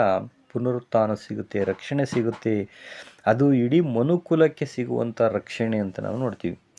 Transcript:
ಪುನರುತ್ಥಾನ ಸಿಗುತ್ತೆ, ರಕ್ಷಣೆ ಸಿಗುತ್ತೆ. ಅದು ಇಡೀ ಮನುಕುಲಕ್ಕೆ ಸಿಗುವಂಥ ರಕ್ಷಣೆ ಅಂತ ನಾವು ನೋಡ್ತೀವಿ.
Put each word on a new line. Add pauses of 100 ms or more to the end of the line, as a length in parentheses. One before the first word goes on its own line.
(520)
ಪುನರುತ್ಥಾನ
ಸಿಗುತ್ತೆ,
ರಕ್ಷಣೆ
ಸಿಗುತ್ತೆ. (580)
ಅದು
ಇಡೀ
ಮನುಕುಲಕ್ಕೆ
ಸಿಗುವಂಥ
ರಕ್ಷಣೆ
ಅಂತ
ನಾವು
ನೋಡ್ತೀವಿ. (200)